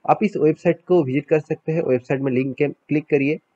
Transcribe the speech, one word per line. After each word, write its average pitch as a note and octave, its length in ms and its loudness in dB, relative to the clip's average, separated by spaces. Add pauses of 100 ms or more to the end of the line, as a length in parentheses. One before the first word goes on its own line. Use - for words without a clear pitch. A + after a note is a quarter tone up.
(100)
आप D3+ 120 2
इस G#3 140 -2
website D#3+ 520 0
को F3+ 160 4
visit C3 220 -4
कर D#3 140 2
सकते D#3+ 320 -8
हैं, E3 100 -2
website C3 380 -2
में C#3 120 -2
link C3 240 -2
के D3 120 0
क्लिक - 360 -4
करिए C#3+ 340 0 (180)